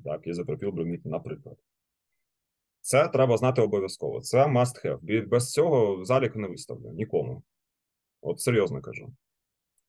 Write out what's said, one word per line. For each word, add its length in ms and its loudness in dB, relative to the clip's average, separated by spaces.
так, 240 -8
ізопропіл 440 -4
бромід, 340 -6
наприклад. 520 -10
Це 220 4
треба 300 4
знати 240 2
обов'язково. 600 -2
Це 240 4
must 400 2
have. 160 -4
Бі-, 200 0
без 300 0
цього 540 2
залік 300 2
не 120 -4
виставлю 440 -14
нікому. 520 -4
От 180 -4
серйозно 420 2
кажу. 320 -14